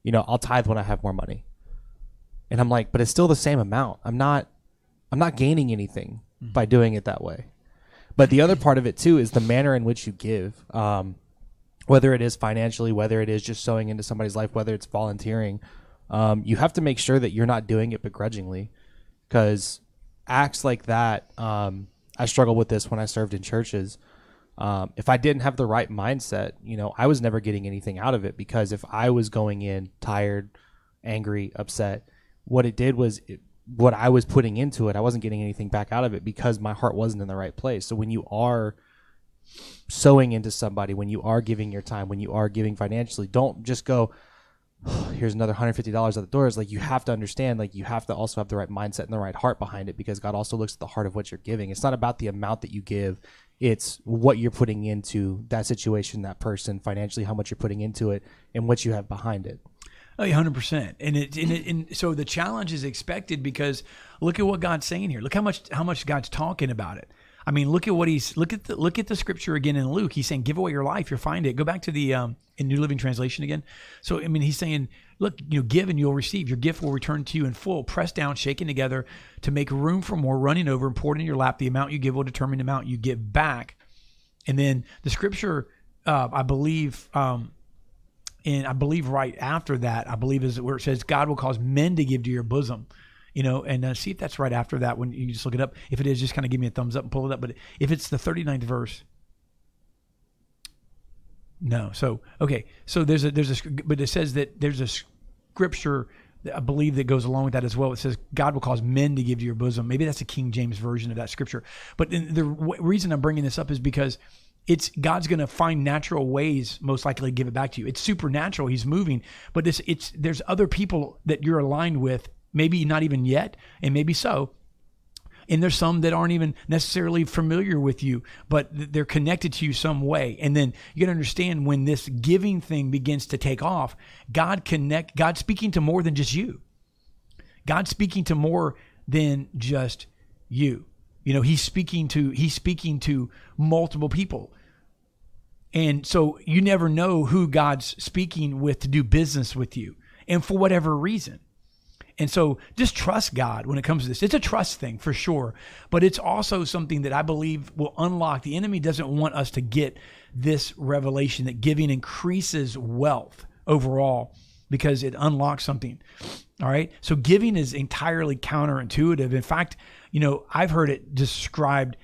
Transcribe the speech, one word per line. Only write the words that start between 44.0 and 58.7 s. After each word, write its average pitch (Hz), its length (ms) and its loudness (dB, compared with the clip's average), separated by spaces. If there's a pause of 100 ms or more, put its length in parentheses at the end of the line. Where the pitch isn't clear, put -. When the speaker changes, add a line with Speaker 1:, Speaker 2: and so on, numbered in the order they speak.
Speaker 1:
<sighs> - 300 -4
"Here's 110 200 -2
another 110 180 0
hundred 117 200 0
fifty 110 180 -6
dollars 110 260 0
at 107 40 -4
the 92 100 -10
door." 135 160 4
It's 107 100 0
like, 104 140 -4
you 101 80 -6
have 131 280 -2
to 123 60 0
understand, 113 460 -2
like, 101 160 -6
you 98 80 -8
have 113 240 -6
to 107 80 -4
also 107 260 -4
have 101 60 -4
the 104 100 -4
right 98 140 -4
mindset 104 340 -6
and 107 80 -12
the 110 60 -2
right 98 160 -6
heart - 240 0
behind 98 300 -8
it, - 80 -10
because 101 240 -8
God 104 160 -4
also 107 200 -4
looks 110 180 -4
at - 40 -20
the 80 80 -8
heart 101 220 -4
of 92 80 -6
what 104 160 -6
you're 87 60 -12
giving. 104 320 -6
It's 98 120 -10
not 139 100 2
about 120 280 -2
the 110 80 -4
amount 101 320 -4
that - 120 -14
you 101 100 -8
give. 101 380 -4 (380)
It's - 460 0
what 113 340 4
you're 117 140 0
putting 107 320 0
into 104 640 -4
that 113 180 -2
situation, 107 560 -2
that 98 160 -10
person, 101 400 -6
financially, 104 460 -6
how 107 100 -4
much 104 160 -4
you're 110 60 -8
putting 104 240 -4
into 107 320 -2
it, 101 100 -4 (320)
and 117 140 0
what 120 160 2